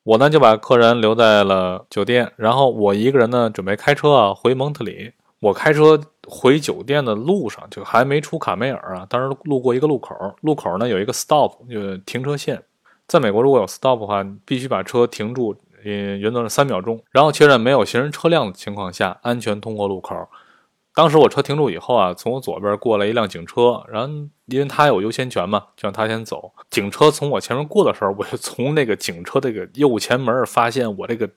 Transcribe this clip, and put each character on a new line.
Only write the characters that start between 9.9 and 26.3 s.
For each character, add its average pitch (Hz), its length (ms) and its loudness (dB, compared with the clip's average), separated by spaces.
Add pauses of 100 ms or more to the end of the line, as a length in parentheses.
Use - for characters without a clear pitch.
口， - 180 -12 (260)
路 151 120 0
口 92 240 -4
呢 117 100 -2
有 104 120 0
一 98 40 -2
个 120 80 -4
stop， 135 420 0 (140)
就 117 140 -10
是 98 240 -8
停 123 180 -8
车 143 140 -4
线。 139 240 -8 (460)
在 170 120 2
美 117 120 2
国 107 100 0
如 135 80 4
果 135 100 4
有 98 60 2
stop 127 340 -2
的 107 60 -8
话， 98 180 -2 (220)
必 131 140 -4
须 131 80 -10
把 104 160 -2
车 120 240 0
停 110 260 -10
住， 117 220 -4 (280)
呃， 104 80 -8
原 101 400 -4
则 120 120 -4
是 110 60 -8
三 143 160 0
秒 110 140 -4
钟， 113 300 -8
然 135 140 4
后 156 80 4
确 147 160 6
认 135 120 6
没 117 120 0
有 127 120 2
行 113 160 -2
人 143 120 -4
车 - 180 -4
辆 160 160 0
的 95 80 -10
情 104 220 -14
况 95 180 -10
下 92 300 -4
安 120 160 -4
全 107 200 -6
通 110 160 -12
过 101 120 -4
路 98 120 -6
口。 - 160 -14 (800)
当 160 140 4
时 151 80 4
我 139 100 8
车 139 140 -2
停 139 160 -6
住 143 120 0
以 85 80 -8
后 123 160 -4
啊， 95 200 2
从 - 180 -8
我 135 80 -6
左 87 180 -10
边 101 200 -2
过 110 200 0
来 101 80 0
一 104 60 -2
辆 117 160 -2
警 85 180 -14
车， 120 440 0
然 110 120 -6
后 131 60 -8 (380)
因 127 160 -4
为 143 40 -2
他 147 220 2
有 107 140 2
优 110 100 -4
先 127 180 -6
权 92 180 -4
嘛， 101 140 -2 (140)
就 - 120 -18
让 101 40 -4
他 110 160 -4
先 113 160 -4
走。 - 300 -12 (160)